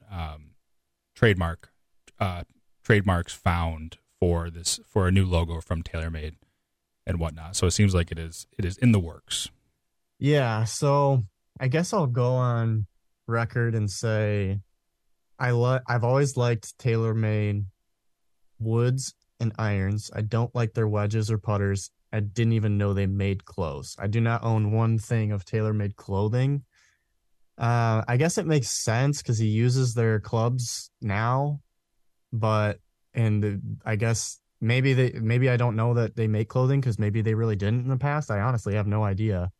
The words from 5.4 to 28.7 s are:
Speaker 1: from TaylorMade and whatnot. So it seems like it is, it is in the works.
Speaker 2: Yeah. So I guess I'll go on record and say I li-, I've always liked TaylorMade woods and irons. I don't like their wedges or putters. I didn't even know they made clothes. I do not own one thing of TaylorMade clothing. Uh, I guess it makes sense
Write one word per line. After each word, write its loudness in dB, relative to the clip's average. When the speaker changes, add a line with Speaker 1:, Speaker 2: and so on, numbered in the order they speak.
Speaker 1:
from -4
TaylorMade -8
and -2
whatnot. -6
So 2
it 4
seems 4
like 2
it -10
is, -12
it -2
is -4
in 6
the 6
works. -6
Speaker 2:
Yeah. 2
So 2
I -2
guess 0
I'll 2
go 0
on 0
record 0
and 0
say -2
I 0
li-, 2
I've 0
always 2
liked -2
TaylorMade 0
woods 0
and -2
irons. -2
I -4
don't -2
like -2
their 0
wedges 0
or 0
putters. -2
I -2
didn't 0
even 0
know 2
they 0
made -2
clothes. -8
I -4
do 0
not 0
own 0
one 2
thing -2
of -6
TaylorMade -2
clothing. -2
Uh, 2
I 2
guess 2
it -2
makes 2
sense 0